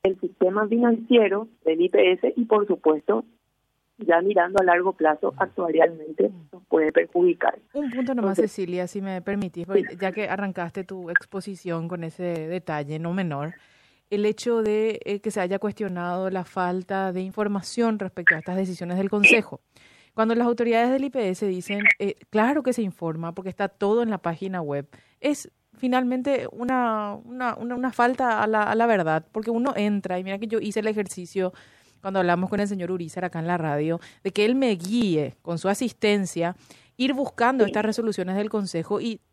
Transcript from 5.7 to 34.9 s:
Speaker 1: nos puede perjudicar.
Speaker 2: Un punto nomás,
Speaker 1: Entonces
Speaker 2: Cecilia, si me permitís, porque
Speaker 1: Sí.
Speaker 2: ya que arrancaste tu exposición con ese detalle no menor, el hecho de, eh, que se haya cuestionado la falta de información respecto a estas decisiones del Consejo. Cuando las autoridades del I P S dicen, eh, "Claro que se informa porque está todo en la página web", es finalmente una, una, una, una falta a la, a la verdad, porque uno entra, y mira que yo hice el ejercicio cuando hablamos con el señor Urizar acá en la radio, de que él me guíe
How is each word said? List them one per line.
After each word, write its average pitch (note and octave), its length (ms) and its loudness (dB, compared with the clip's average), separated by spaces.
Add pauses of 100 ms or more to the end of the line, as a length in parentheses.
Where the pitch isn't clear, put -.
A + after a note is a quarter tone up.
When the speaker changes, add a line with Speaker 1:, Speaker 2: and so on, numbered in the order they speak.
Speaker 1:
nos F3+ 160 -20
puede D#3 220 4
perjudicar. E3+ 680 2 (160)
Speaker 2:
Un C#4+ 160 -2
punto B3+ 240 -2
nomás, G3 240 0
Speaker 1:
Entonces A3 140 2
Speaker 2:
Cecilia, F3+ 340 -4
si G3 160 -8
me F#3+ 180 -6
permitís, F#3 460 -6
porque G3 240 2
Speaker 1:
Sí. F3 100 -14
Speaker 2:
ya F#3+ 120 -2
que G#3+ 140 -4
arrancaste F#3+ 580 -6
tu F3+ 260 -12
exposición F3 760 -6
con E3+ 180 -6
ese E3 440 -6
detalle D#3 500 -6
no E3+ 140 -4
menor, D#3+ 400 -4 (560)
el G#3 160 0
hecho A3 380 0
de, G#3+ 420 0
eh, G3+ 160 -4
que A3 100 -4
se G3+ 100 -4
haya F#3 180 -2
cuestionado F#3 720 -4
la F#3 140 -4
falta F#3 680 -2
de F#3 80 -4
información G#3 800 -2
respecto F3+ 360 -4
a D#3+ 40 -4
estas F3+ 180 -6
decisiones F3+ 400 -4
del G3 140 -2
Consejo. G#3 500 2 (540)
Cuando A3 200 2
las A#3+ 120 2
autoridades A#3 440 2
del C4+ 140 0
I C#4 60 -4
P A#3 180 -2
S F#3 180 -2
dicen, G3 360 -4 (160)
eh, G3+ 160 -4 (160)
"Claro B3 320 2
que B3+ 100 0
se A#3+ 80 -2
informa E3+ 540 -6
porque F#3 160 -10
está G3 180 -4
todo G#3+ 340 0
en A3+ 60 -2
la G3+ 100 -2
página F3+ 440 -6
web", C#3+ 240 -4 (340)
es - 320 -2 (240)
finalmente B3+ 760 0
una, A3+ 600 -2 (100)
una, B3 300 -6
una, A#3+ 200 -8
una B3 180 -2
falta A#3+ 500 2
a G#3+ 40 2
la, G#3+ 180 2
a G#3 100 0
la A#3 120 4
verdad, D#3+ 460 2
porque A3 180 -4
uno A#3+ 260 0
entra, G3+ 420 0
y F#3 60 -6
mira G3 140 -6
que A3 100 -8
yo A3 100 -2
hice G#3 220 -2
el G#3 80 -2
ejercicio F#3 640 -2 (500)
cuando G3 160 -2
hablamos F3+ 320 2
con G3+ 100 0
el G#3 60 2
señor F#3 240 -4
Urizar F3 340 -6
acá E3+ 140 -6
en E3 80 -4
la F3 100 2
radio, D#3+ 440 0 (240)
de F#3+ 60 0
que G#3 140 2
él B3 120 4
me C4 160 2
guíe F3 720 0